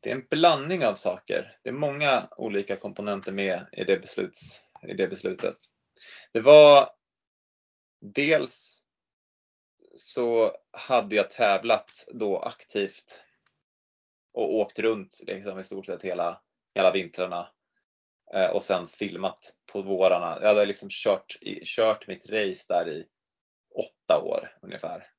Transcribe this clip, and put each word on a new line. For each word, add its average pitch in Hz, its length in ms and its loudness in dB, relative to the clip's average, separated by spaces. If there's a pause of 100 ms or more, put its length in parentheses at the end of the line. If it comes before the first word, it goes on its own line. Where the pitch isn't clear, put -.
det 113 80 -8
är 117 40 -4
en 135 160 -10
blandning 156 560 2
av 104 80 2
saker. - 680 -6
Det 120 60 -8
är 117 60 -6
många 143 640 -2
olika 101 400 -4
komponenter 98 560 -8
med 95 400 -4
i - 120 -8
det - 140 2
besluts-, - 640 -10 (260)
i 92 60 -12
det 95 140 -2
beslutet. 95 480 -8 (760)
Det 117 80 0
var, 147 480 10 (1300)
dels 147 680 -2 (1120)
så 117 560 0 (200)
hade 107 440 0
jag 98 140 2
tävlat 107 840 0
då 107 260 -2
aktivt - 840 -8 (1120)
och 107 200 -2
åkt 107 240 -2
runt 107 480 -4
liksom 95 320 -10
i 95 60 -12
stort 98 220 -14
sett 90 160 -10
hela, 87 380 -6 (340)
hela 92 180 4
vintrarna, 90 560 -6 (840)
eh, 92 160 2
och 98 120 -2
sen 87 240 -2
filmat 92 680 -8 (200)
på 98 100 -6
vårarna. 90 580 0
Jag 104 80 2
hade 104 180 4
liksom 98 240 -10
kört - 500 -4
i, - 240 -12
kört 110 440 -2
mitt 92 220 -12
race 101 380 -4
där 85 200 0
i 82 160 -10 (680)
åtta - 480 -2
år - 400 -6
ungefär. 85 440 -12 (120)